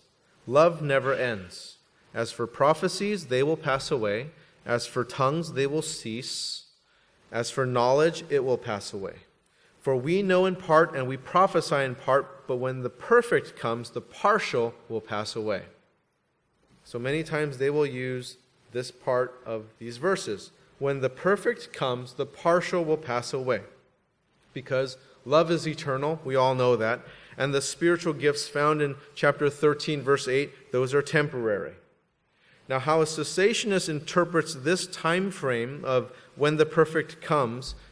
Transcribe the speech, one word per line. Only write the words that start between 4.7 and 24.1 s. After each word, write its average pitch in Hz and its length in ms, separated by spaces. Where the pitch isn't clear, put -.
for 123 160
tongues, 143 480
they 135 160
will 151 140
cease. - 840
As 117 200
for 135 160
knowledge, 135 640
it 139 160
will 127 120
pass 104 360
away. 92 220
For 135 160
we 170 260
know 185 220
in 185 100
part 160 400
and 131 140
we 135 80
prophesy 165 680
in 127 120
part, - 520
but 131 80
when 127 280
the 120 60
perfect - 680
comes, 117 320
the 123 100
partial 139 720
will 110 140
pass 107 340
away." 107 280
So - 120
many 135 240
times 151 360
they 135 120
will 147 160
use 127 520
this 123 200
part 123 540
of 113 200
these 117 180
verses. 160 540
"When 139 220
the 131 80
perfect - 640
comes, 123 400
the 139 120
partial 170 600
will 156 120
pass 123 360
away." 127 300